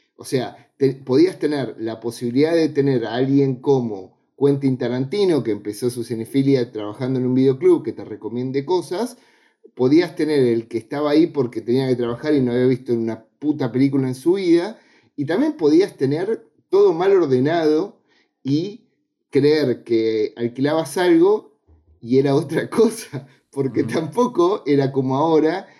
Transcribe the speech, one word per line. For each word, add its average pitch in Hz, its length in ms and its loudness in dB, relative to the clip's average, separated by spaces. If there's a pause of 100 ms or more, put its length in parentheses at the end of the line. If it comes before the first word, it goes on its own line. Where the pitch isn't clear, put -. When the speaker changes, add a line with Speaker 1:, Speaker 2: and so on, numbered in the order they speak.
(160)
Speaker 1:
O - 80 -20
sea, - 520 -6
te, 135 160 2
podías 139 460 0
tener 147 400 -4
la 110 220 -8
posibilidad 123 540 -2
de 160 140 2
tener 139 380 0
a 110 80 -6
alguien 135 420 2
como 120 600 -2 (220)
Quentin 139 400 0
Tarantino, 135 640 0
que 110 80 -4
empezó 104 400 -4
su 120 140 -8
cinefilia 127 680 -2
trabajando 117 460 -6
en 127 80 -2
un 127 80 0
videoclub, 139 480 4
que 110 100 -6
te 104 120 -12
recomiende 123 600 -6
cosas. 180 520 -4 (580)
Podías 156 420 2
tener 151 240 0
el 113 280 2
que 117 100 -6
estaba 143 320 -4
ahí 160 160 4
porque 127 340 -4
tenía 131 280 0
que 127 80 2
trabajar 120 380 -2
y 139 60 2
no 123 120 0
había 127 140 2
visto 123 280 0
una 113 300 -6
puta 139 480 -6
película 131 360 0
en 127 60 -6
su 170 200 0
vida. 185 440 0 (380)
Y 143 100 -6
también 262 280 0
podías 165 420 2
tener 160 520 -4 (220)
todo 196 240 4
mal 185 180 2
ordenado 156 880 2 (420)
y 160 420 -4 (460)
creer 143 520 2
que 113 540 0
alquilabas 143 640 -4
algo 175 600 2 (420)
y 120 180 0
era 139 160 2
otra 131 360 -2
<laughs> - 0 -
cosa. - 560 -2 (240)
Porque 131 320 -4
Speaker 2:
Ujú. 110 100 -4
Speaker 1:
tampoco 175 760 0
era 139 260 2
como 135 240 -2
ahora, 160 500 0 (140)